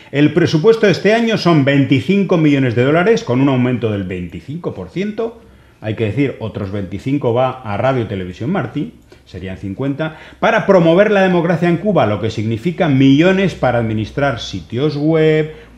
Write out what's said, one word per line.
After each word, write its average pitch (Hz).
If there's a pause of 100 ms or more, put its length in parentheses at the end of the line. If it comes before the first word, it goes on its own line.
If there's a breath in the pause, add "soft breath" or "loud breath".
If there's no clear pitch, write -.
(120)
El 147
presupuesto 180
de 185
este 196
año 226
son 160
veinticinco 143
millones 135
de 120
dólares, 170
con 123
un 139
aumento 127
del 101
veinticinco 90
por 92
ciento. 214 (380 soft breath)
Hay 110
que 113
decir, 120
otros 101
veinticinco 107
va 123
a 104
Radio 123
Televisión 92
Martí, 143 (320 soft breath)
serían 92
cincuenta, 139 (220 loud breath)
para 214
promover 185
la 196
democracia 175
en 170
Cuba, 170
lo 104
que 110
significa 117
millones 151
para 120
administrar 110
sitios 120
web, 156 (240 loud breath)